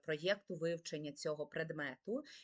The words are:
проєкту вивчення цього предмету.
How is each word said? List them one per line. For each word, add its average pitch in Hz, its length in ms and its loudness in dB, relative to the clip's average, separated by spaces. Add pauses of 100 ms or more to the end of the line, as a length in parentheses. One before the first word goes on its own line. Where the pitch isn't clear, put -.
проєкту 175 520 2
вивчення 160 560 0
цього 151 340 0
предмету. 160 800 -2 (200)